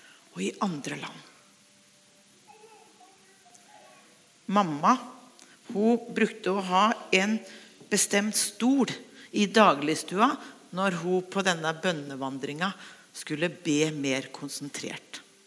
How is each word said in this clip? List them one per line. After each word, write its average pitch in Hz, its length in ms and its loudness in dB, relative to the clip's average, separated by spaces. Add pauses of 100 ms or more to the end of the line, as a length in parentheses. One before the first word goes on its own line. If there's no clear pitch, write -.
(320)
og 175 80 -12
i 202 140 -4 (100)
andre 147 380 -4
land. - 220 -14 (3250)
Mamma, 175 380 4 (800)
hun 226 320 2 (100)
brukte 196 380 0
å 196 100 -2
ha 185 220 4 (260)
en 196 240 2 (560)
bestemt 202 480 2
stol 254 480 2 (480)
i 208 160 4
dagligstua 180 800 4 (420)
når 180 300 0
hun 180 260 0
på 196 160 -2
denne 160 320 0
bønnevandringa 143 960 -4 (400)
skulle 156 400 -4
be 156 400 0
mer 139 400 -2
konsentrert. - 880 -10 (260)